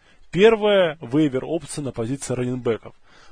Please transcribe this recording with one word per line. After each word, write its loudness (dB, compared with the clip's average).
первая 4
вейвер-опция -2
на -6
позиции -6
раннинбеков. -4